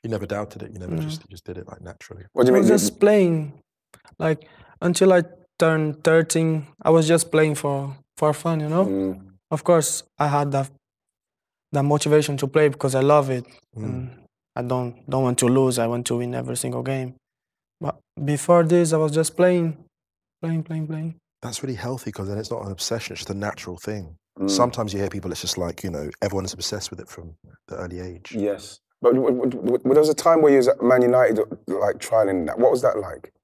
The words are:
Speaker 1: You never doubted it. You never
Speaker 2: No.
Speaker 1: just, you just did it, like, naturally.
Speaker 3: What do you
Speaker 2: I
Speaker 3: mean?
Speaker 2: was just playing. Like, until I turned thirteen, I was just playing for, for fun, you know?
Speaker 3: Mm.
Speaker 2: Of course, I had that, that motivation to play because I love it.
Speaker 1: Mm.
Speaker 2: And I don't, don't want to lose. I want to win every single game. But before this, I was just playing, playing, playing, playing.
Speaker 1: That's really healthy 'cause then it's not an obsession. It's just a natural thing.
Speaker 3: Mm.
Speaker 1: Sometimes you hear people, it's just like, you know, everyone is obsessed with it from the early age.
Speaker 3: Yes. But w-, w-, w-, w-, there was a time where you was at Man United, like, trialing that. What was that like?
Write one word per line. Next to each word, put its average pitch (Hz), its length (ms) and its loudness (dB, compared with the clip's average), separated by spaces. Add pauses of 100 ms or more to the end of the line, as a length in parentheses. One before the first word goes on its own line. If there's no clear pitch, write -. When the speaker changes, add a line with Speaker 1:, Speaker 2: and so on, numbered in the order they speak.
Speaker 1:
You 120 60 -8
never 104 160 -6
doubted 101 380 -10
it. 101 80 -16
You - 80 -16
never 90 160 -8
Speaker 2:
No. 80 80 -4
Speaker 1:
just, 78 180 -10
you - 80 -20
just 92 160 -20
did 90 120 -12
it, 90 100 -16
like, - 140 -20
naturally. 90 520 -18
Speaker 3:
What 127 120 2
do 127 60 6
you 127 60 6
Speaker 2:
I - 20 6
Speaker 3:
mean? - 100 6
Speaker 2:
was 202 120 6
just 202 180 -6
playing. 170 600 2 (560)
Like, 160 300 -2 (340)
until 180 320 4
I 180 100 4 (360)
turned 156 440 0
thirteen, 160 640 2 (140)
I - 80 2
was 160 180 4
just 165 240 2
playing 156 240 2
for, 139 400 -6 (220)
for 151 160 2
fun, 160 260 -4
you 151 100 -4
know? 175 160 0
Speaker 3:
Mm. 190 420 -4 (240)
Speaker 2:
Of 156 120 -4
course, 165 400 2 (140)
I 147 100 0
had 143 260 0
that, 139 180 -4 (1000)
that 143 120 0
motivation 147 540 2
to 139 100 -2
play 151 220 4
because 131 260 -2
I 131 60 2
love 139 280 4
it. 123 160 -4 (300)
Speaker 1:
Mm. 110 80 -10
Speaker 2:
And 127 260 -8 (460)
I 120 80 -6
don't, 123 460 -6
don't 131 140 0
want 123 160 0
to 127 80 2
lose. 131 300 2
I 117 100 0
want 120 200 -6
to 123 100 -2
win 120 160 -6
every 123 240 -8
single 123 260 -8
game. 131 320 -8 (640)
But - 200 -8 (240)
before 147 400 2
this, 165 300 2
I 160 40 2
was 156 140 0
just 160 260 -2
playing, 175 400 2 (640)
playing, 165 220 -4
playing, 160 240 -6
playing. 160 280 -8 (260)
Speaker 1:
That's 113 220 -10
really 135 120 -8
healthy 120 360 -8
'cause 98 160 -10
then 101 100 -6
it's 110 140 -10
not 113 140 -8
an 98 60 -10
obsession. 113 420 -8
It's - 80 -14
just - 80 -12
a 98 40 -6
natural 98 440 -8
thing. 95 380 -10 (240)
Speaker 3:
Mm. 98 100 -2
Speaker 1:
Sometimes 113 440 -2
you 101 60 -6
hear 98 100 -4
people, 92 220 -8
it's 80 100 -10
just - 160 -6
like, 85 260 -8
you 98 80 -6
know, 73 180 -8 (120)
everyone 98 240 -4
is - 80 -10
obsessed - 380 -10
with 90 80 -16
it - 100 -18
from 82 260 -20 (320)
the - 100 -14
early 90 220 -12
age. 90 340 -14
Speaker 3:
Yes. 101 460 -6 (220)
But 123 140 6
w-, 131 100 2 (100)
w-, 127 140 -2
w-, 120 280 -2
w-, 127 160 0
there 151 60 8
was 151 100 4
a 151 40 0
time 165 300 4
where 147 80 8
you 139 60 8
was 123 100 4
at - 160 0
Man 127 180 4
United, 123 380 4 (280)
like, 101 300 -2
trialing 98 480 0
that. 76 140 -6
What 120 120 4
was 123 120 0
that 117 160 0
like? 85 340 -14 (100)